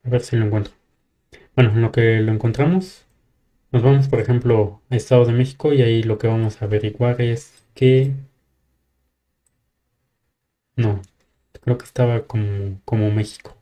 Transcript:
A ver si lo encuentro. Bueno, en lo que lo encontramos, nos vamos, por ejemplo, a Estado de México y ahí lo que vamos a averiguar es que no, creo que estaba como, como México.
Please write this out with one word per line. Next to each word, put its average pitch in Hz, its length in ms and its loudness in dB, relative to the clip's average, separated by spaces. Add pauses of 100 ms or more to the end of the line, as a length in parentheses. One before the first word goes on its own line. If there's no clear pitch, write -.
A 123 60 -8
ver 120 140 0
si - 140 -4
lo 107 100 2
encuentro. 104 260 -4 (800)
Bueno, 117 180 4
en 113 100 2
lo 113 100 -2
que 113 280 2
lo 110 120 0
encontramos, 143 720 -2 (680)
nos 117 120 0
vamos, 139 260 4
por 117 120 0
ejemplo, 117 600 0 (100)
a 127 60 -2
Estado 123 300 4
de 117 60 0
México 131 400 -2
y 135 100 2
ahí 113 200 2
lo 110 160 -2
que - 80 -4
vamos 113 340 -2
a 113 40 -4
averiguar 107 560 -2
es 117 440 -6 (100)
que 131 400 2 (2500)
no, 104 260 -2 (580)
creo 123 160 -2
que - 80 -16
estaba 117 420 -2
como, 98 580 -6
como 107 260 -2
México. - 520 -6